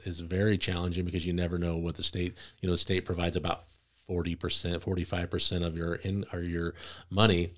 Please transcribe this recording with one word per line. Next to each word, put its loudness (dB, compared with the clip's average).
is -6
very 4
challenging 0
because -2
you 0
never 0
know 0
what -2
the -6
state, -2
you 0
know, 4
the 2
state 0
provides 0
about -2
forty 0
percent, -2
forty-five -2
percent 0
of -2
your -2
in, -2
or -4
your -2
money. 6